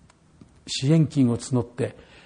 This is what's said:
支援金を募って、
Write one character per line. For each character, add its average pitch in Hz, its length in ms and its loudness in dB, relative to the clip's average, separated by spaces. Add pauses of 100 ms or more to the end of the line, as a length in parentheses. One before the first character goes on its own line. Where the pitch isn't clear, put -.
(680)
支 135 260 -2
援 160 160 4
金 131 220 2
を 117 60 -2
募 123 260 -2
っ - 20 -14
て、 - 320 -8 (300)